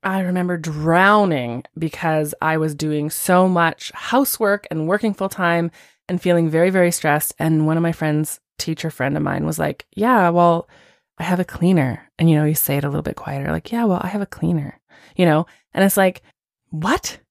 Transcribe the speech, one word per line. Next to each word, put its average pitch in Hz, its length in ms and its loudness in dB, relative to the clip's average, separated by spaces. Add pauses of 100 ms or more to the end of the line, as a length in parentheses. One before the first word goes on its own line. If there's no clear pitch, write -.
I 190 180 -2
remember 180 360 -2
drowning 160 1080 2 (140)
because 156 600 -2
I 160 180 0
was 156 160 -2
doing 151 360 -4
so 185 380 2
much 170 460 0
housework 226 760 -2
and 156 160 -4
working 202 280 0
full 190 140 -4
time 170 420 0 (380)
and 180 140 -4
feeling 175 260 2
very, 165 220 2
very 185 220 4
stressed. 151 460 0
And 160 280 2
one 156 100 2
of 165 60 0
my 170 100 0
friends, 151 480 -2 (180)
teacher 160 320 -6
friend 139 260 -4
of 151 60 -2
mine, 143 220 -4
was 156 140 -4
like, 151 360 -4
Yeah, 208 360 2
well, 170 380 2 (500)
I 156 60 -8
have 175 160 -2
a 185 40 0
cleaner. 165 640 0 (100)
And, 165 120 4
you 160 60 6
know, 151 80 4
you 151 100 2
say 147 220 -2
it 143 80 -2
a 143 40 -2
little 147 140 -4
bit - 140 -6
quieter, 139 340 -8
like, 160 220 -6
Yeah, 233 120 -2
well, 185 180 2
I 185 60 -6
have 202 140 -6
a 196 40 -4
cleaner, 165 540 -4 (360)
you 185 100 2
know? 160 200 2 (280)
And 190 100 2
it's 196 120 2
like, 190 260 2 (480)
What? 180 480 -4 (120)